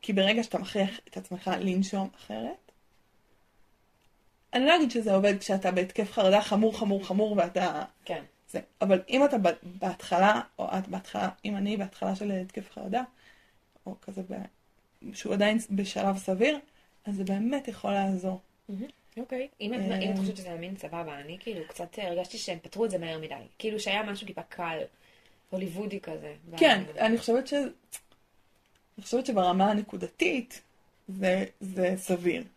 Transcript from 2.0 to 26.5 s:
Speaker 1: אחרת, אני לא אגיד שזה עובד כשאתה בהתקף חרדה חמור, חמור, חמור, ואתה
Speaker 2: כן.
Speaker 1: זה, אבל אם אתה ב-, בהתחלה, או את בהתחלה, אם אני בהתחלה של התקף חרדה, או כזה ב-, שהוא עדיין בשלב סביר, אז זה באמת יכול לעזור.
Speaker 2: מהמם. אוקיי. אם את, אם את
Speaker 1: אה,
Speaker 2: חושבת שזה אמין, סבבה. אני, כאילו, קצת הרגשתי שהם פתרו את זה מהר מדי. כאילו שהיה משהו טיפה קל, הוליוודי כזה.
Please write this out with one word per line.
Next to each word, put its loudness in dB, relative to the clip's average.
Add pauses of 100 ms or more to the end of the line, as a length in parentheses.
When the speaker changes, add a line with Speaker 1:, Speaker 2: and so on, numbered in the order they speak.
Speaker 1:
אחרת, -10 (1800)
אני 2
לא 8
אגיד 4
שזה 2
עובד 6
כשאתה 0
בהתקף 0
חרדה 6
חמור, 2
חמור, 0
חמור, 2
ואתה 2 (220)
Speaker 2:
כן. -6 (260)
Speaker 1:
זה, -6 (220)
אבל 4
אם 6
אתה 4
ב-, 4 (140)
בהתחלה, 2 (180)
או -2 (100)
את -4
בהתחלה, -4 (160)
אם -2
אני 0
בהתחלה -4
של -4
התקף -6
חרדה, -2 (840)
או -10
כזה -12
ב-, -14
שהוא -4
עדיין 4 (120)
בשלב 0
סביר, 0 (460)
אז -4
זה -4
באמת -2
יכול -6
לעזור. 0 (300)
Speaker 2:
מהמם. -8 (300)
אוקיי. -6 (140)
אם -4
את, -4
אם 0
את 0
Speaker 1:
אה, -2
Speaker 2:
חושבת -2
שזה -12
אמין, -8
סבבה. -8
אני, -14
כאילו, -8
קצת -12
הרגשתי -4
שהם -6
פתרו -2
את -2
זה -2
מהר -6
מדי. -10 (240)
כאילו -4
שהיה 0
משהו -8
טיפה -12
קל, -6 (720)
הוליוודי -6
כזה. -10 (240)